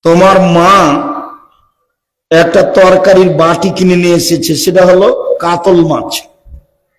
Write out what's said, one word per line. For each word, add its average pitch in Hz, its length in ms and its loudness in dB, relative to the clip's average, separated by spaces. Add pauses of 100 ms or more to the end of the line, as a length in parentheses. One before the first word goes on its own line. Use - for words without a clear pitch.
তোমার 185 380 2
মা 170 600 0 (1300)
একটা 165 300 2
তরকারির 185 680 2
বাটি 170 400 -2
কিনে 180 260 0
নিয়ে 175 200 0
এসেছে, 156 400 -4
সেটা 180 300 0
হলো 190 540 0
কাতল 175 460 0
মাছ। 135 360 -6 (760)